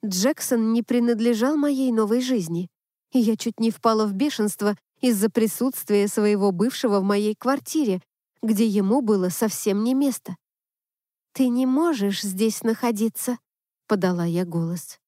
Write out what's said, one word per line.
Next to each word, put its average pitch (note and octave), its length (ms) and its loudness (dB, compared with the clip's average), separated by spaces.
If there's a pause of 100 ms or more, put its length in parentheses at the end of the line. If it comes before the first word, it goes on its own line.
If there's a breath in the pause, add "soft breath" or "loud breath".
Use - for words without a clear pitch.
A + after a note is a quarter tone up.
Джексон A3 640 0
не A#3 120 0
принадлежал A#3+ 720 2
моей C4+ 340 0
новой A3 300 2
жизни, F#3 480 -2 (420)
и C4 80 2
я A3 160 4
чуть - 240 -6
не A3+ 120 0
впала A3 340 2
в G3+ 80 -2
бешенство G#3 640 -2 (240)
из-за A3 280 2
присутствия G#3+ 800 0
своего G#3 440 2
бывшего G3+ 480 0
в F#3+ 40 0
моей G#3 320 0
квартире, C4 680 -2 (400)
где A3 240 2
ему G#3 360 2
было G3+ 280 2
совсем G#3 540 -2
не B3 100 0
место. C4 440 -2 (960)
«Ты C4 160 2
не B3 160 0
можешь B3+ 560 0
здесь G#3 420 -2
находиться», A3+ 760 -2 (500)
подала F3+ 380 0
я E3+ 200 0
голос. E3+ 640 -6